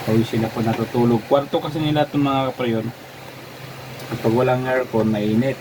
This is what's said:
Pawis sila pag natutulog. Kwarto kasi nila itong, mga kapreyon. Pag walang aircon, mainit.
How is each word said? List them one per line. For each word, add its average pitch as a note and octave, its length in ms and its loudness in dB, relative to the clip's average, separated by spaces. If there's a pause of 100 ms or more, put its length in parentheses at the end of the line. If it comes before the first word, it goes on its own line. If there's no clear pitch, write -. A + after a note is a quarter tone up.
Pawis A2 240 2
sila A2 240 0
pag A2+ 160 -2
natutulog. A#2 640 2
Kwarto C#3+ 320 2
kasi D#3 160 -4
nila D3+ 240 2
itong, C#3+ 240 0
mga C3+ 240 0
kapreyon. A#2 400 -2 (1300)
Pag A2+ 160 2
walang B2+ 320 2
aircon, A#2 480 2
mainit. A2 460 2